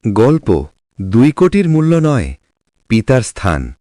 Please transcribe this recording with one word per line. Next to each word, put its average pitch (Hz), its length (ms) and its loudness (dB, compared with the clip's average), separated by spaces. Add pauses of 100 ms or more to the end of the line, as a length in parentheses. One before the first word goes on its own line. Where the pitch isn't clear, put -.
গল্প, 107 580 0 (360)
দুই 113 300 2
কোটির 180 380 0
মূল্য 156 260 2
নয়, 139 400 -2 (520)
পিতার 113 340 0
স্থান। 71 600 -6